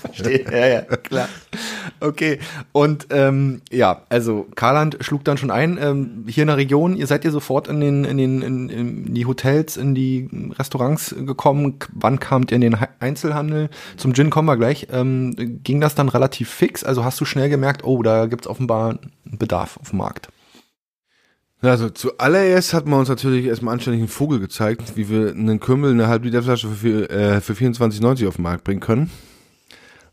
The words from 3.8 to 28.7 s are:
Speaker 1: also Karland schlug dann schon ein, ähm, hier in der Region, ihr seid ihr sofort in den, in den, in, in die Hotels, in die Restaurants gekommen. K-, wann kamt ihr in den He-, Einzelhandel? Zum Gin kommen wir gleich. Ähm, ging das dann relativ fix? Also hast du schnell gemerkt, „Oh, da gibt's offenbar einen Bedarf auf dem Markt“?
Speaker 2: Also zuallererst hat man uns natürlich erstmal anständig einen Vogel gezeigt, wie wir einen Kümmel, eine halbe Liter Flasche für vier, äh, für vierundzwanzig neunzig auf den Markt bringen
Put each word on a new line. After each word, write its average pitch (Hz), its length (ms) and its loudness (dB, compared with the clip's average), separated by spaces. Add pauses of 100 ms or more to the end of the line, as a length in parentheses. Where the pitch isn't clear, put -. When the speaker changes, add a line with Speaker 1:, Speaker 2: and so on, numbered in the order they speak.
Speaker 1:
also 113 460 0
Karland 147 460 2
schlug 143 220 -4
dann 143 140 0
schon - 140 -2
ein, 156 280 0
ähm, 139 480 -2
hier 131 160 0
in 151 40 4
der 151 100 2
Region, 143 380 2
ihr 147 120 -4
seid 143 180 0
ihr 165 60 2
sofort 143 360 -2
in 147 120 -2
den, 143 260 2
in 139 120 -2
den, 131 240 2
in, 127 280 -4
in 120 440 -6
die 120 120 0
Hotels, 135 520 0
in 135 160 0
die 131 360 -2 (280)
Restaurants 135 600 -2
gekommen. 139 640 0
K-, - 140 -12
wann 127 260 0
kamt 131 320 0
ihr 113 40 2
in 123 60 4
den 113 180 4
He-, 117 80 -2 (120)
Einzelhandel? 151 720 -2 (280)
Zum 127 160 0
Gin 147 160 4
kommen 156 180 2
wir 139 100 4
gleich. 127 340 0
Ähm, 127 440 -2 (280)
ging 143 180 0
das 151 140 2
dann 139 140 2
relativ 123 400 0
fix? - 340 -2
Also 123 200 0
hast 127 160 -4
du - 60 -2
schnell 139 240 0
gemerkt, 139 340 0
„Oh, 127 200 2
da 110 220 4
gibt's 117 220 -6
offenbar 113 520 -2 (260)
einen 107 120 -12
Bedarf - 400 -2
auf - 120 -20
dem 98 100 -4
Markt“? - 300 -8 (1300)
Speaker 2:
Also 120 280 4
zuallererst 180 840 2
hat 156 140 0
man 139 140 4
uns 127 80 0
natürlich 127 360 0
erstmal 117 300 -2
anständig 117 260 -2
einen 110 80 -2
Vogel 143 300 -2
gezeigt, 107 580 -4
wie 104 120 -4
wir 110 200 2
einen 110 300 0
Kümmel, 135 320 2
eine 117 160 4
halbe 113 180 2
Liter 120 160 0
Flasche 120 280 0
für 107 60 -6
vier, 107 360 0
äh, 101 300 2
für 110 120 -6
vierundzwanzig 113 480 0
neunzig 120 260 2
auf 90 100 -2
den 87 60 -4
Markt 87 200 -4
bringen 98 160 -2